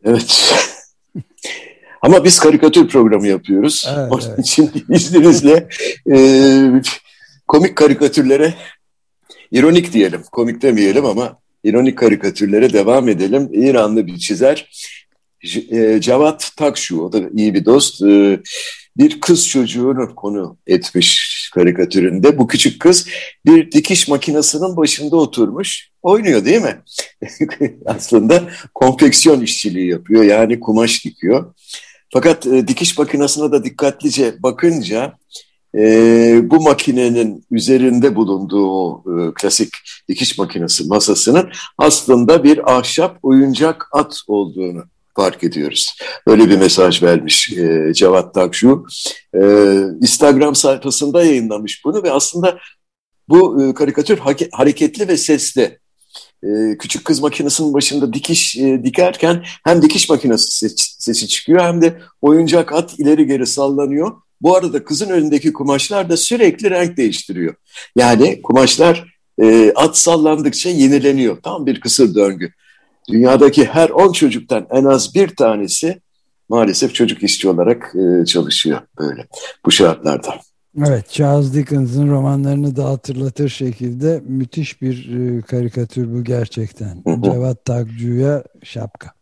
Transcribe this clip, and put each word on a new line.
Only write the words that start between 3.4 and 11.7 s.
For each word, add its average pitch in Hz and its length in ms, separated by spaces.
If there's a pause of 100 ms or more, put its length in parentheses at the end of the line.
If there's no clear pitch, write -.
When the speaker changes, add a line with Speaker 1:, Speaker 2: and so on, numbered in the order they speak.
Speaker 2:
Evet, 131 160
Speaker 1:
Onun 127 160
Speaker 2:
evet. 107 100
Speaker 1:
için - 320 (100)
<laughs> - 80
izninizle, 160 800 (440)
e, 135 40 (1300)
komik 160 280
karikatürlere, 147 800 (1000)
ironik 165 400
diyelim, 90 300 (100)
komik 117 300
demeyelim 113 420
ama 117 340 (260)
ironik 123 340